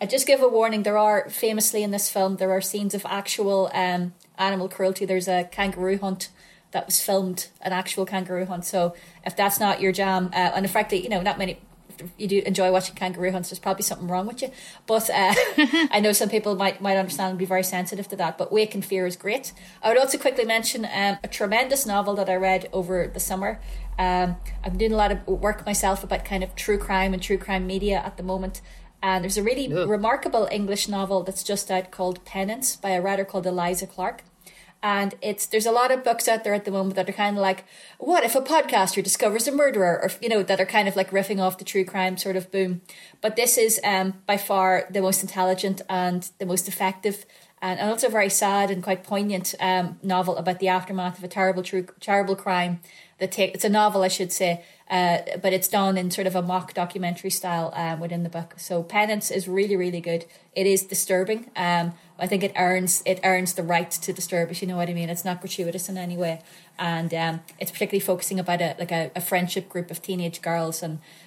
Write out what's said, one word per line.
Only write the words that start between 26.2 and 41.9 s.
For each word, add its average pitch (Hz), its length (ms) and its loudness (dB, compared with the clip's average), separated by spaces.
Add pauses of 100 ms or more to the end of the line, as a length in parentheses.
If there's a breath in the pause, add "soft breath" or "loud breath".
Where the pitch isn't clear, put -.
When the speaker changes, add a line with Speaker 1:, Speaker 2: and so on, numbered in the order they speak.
Speaker 1:
kind 190 180 -4
of 185 120 -10
true 208 240 0
crime 190 340 0
and 185 80 -4
true 196 160 0
crime 185 300 -2
media 196 360 0
at - 140 -10
the 190 60 -10
moment. 185 360 -6 (440 loud breath)
And 190 200 2
there's 196 140 -2
a 202 60 0
really 254 280 0
Speaker 2:
Ugh. 180 160 0
Speaker 1:
remarkable 220 640 2
English 202 360 -2
novel 196 360 0
that's 190 200 -6
just 202 260 -4
out 185 220 -2
called 180 340 -4
Penance 214 520 -2
by 196 140 -4
a 185 100 2
writer 196 240 0
called 190 200 -4
Eliza 180 400 -2
Clark. 185 380 -6 (580 loud breath)
And 202 400 0
it's, 208 240 -4
there's 220 200 2
a 226 60 4
lot 247 200 4
of 254 120 2
books 233 240 2
out 226 160 2
there 208 100 0
at 202 120 -2
the 202 60 -4
moment 190 240 0
that 190 140 0
are 196 40 -6
kinda 202 260 0
like, 190 240 2 (360 loud breath)
what 294 260 4
if 226 100 2
a 262 60 4
podcaster 254 600 2
discovers 214 460 2
a 285 40 0
murderer? 220 500 4
Or, 190 100 0 (100)
you 233 60 -4
know, 220 160 2
that 190 160 0
are 190 60 4
kind 202 240 2
of, 185 80 -2
like, 190 140 0
riffing 190 300 2
off 185 160 2
the - 60 -14
true 190 220 0
crime 185 320 -2